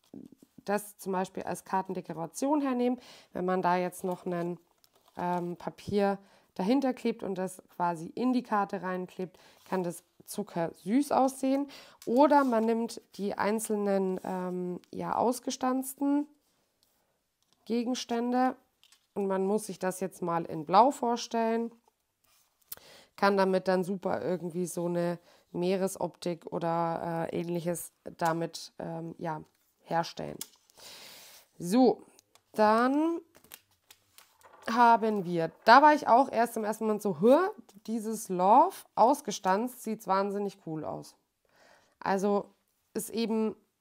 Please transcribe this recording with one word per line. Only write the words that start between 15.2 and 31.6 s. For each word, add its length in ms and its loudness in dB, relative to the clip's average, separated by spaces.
Gegenstände 920 -2
und 120 -2
man 200 0
muss 180 0
sich 140 -10
das 220 -4
jetzt 200 -8
mal 240 -2
in 200 -8
Blau 260 6
vorstellen, 800 -2
kann 220 2
damit 300 2
dann 160 2
super 380 -4
irgendwie 460 -4
so 180 -6
eine 320 -2
Meeresoptik 960 -4
oder, 840 -4
äh, 80 -4
ähnliches 540 -6
damit, 760 -4
ähm, 400 -10
ja, 240 -8
herstellen. 580 -6
So, 460 4